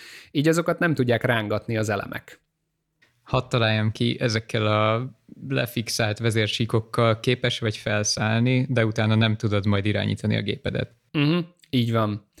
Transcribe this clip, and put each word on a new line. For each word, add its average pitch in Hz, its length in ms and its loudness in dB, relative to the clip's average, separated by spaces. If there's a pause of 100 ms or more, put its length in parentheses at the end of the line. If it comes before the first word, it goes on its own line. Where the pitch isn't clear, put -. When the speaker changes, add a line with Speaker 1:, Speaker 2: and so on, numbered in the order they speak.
(300)
Speaker 1:
így 151 180 2
azokat 165 300 2
nem 170 160 2
tudják 120 280 2
rángatni 110 540 0
az 107 120 0
elemek. - 520 -6 (880)
Speaker 2:
Hadd - 220 -2
találjam 110 440 2
ki, 120 280 -2
ezekkel 113 460 -2
a 110 440 2 (380)
lefixált 120 680 -2
vezérsíkokkal 113 1040 0
képes 123 380 -2
vagy 110 180 -2
felszállni, 113 920 0
de 117 180 2
utána 110 280 0
nem 110 220 2
tudod 101 300 -2
majd 101 200 2
irányítani 104 500 0
a 110 60 -2
gépedet. - 520 -6 (180)
Speaker 1:
Mhm, 156 260 0 (320)
így 117 220 0
van. 107 340 -2 (140)